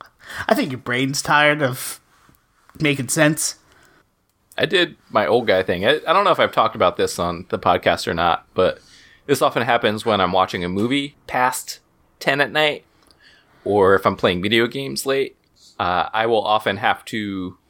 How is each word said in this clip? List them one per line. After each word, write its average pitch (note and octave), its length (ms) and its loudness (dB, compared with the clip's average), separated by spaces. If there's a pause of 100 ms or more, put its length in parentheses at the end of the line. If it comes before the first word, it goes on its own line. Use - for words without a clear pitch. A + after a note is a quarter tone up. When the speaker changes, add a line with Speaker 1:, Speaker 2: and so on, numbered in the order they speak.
Speaker 1:
<laughs> - 460 -12
I - 60 4
think G#3+ 160 0
your B2+ 100 -8
brain's C3 420 -4
tired D3 400 2
of - 380 -6 (800)
making C#3 280 -2
sense. D#3 480 0 (1000)
Speaker 2:
I - 80 0
did E3+ 300 0 (140)
my G#2+ 160 2
old A#2 200 2
guy F#2+ 160 4
thing. F#2 240 -2
I, D3 200 2
I D#3+ 60 2
don't G3 120 2
know F#3 80 4
if C3+ 80 0
I've G#2 120 2
talked A2+ 240 2
about F#2 200 2
this F#2+ 220 -2
on F2 300 -4
the - 100 -4
podcast F2 500 0
or F#2+ 60 -2
not, E2+ 400 0
but F#2 260 0 (460)
this C#3 160 0
often C3+ 200 0
happens A#2 420 0
when G#2 160 2
I'm F2+ 120 0
watching F#2 320 0
a F2 40 -4
movie B2+ 480 -4 (120)
past - 500 -4 (400)
ten C#3 220 0
at B2+ 100 -2
night, D3+ 340 -2 (800)
or G2 300 4
if F#2 100 2
I'm G2+ 120 2
playing F2+ 260 0
video A2+ 240 2
games C3+ 400 -8
late. C3+ 300 -2 (420)
Uh, F2+ 340 -2
I A2 140 0
will A2+ 180 2
often G#2+ 320 0
have G2+ 300 -2
to G2 500 -8 (140)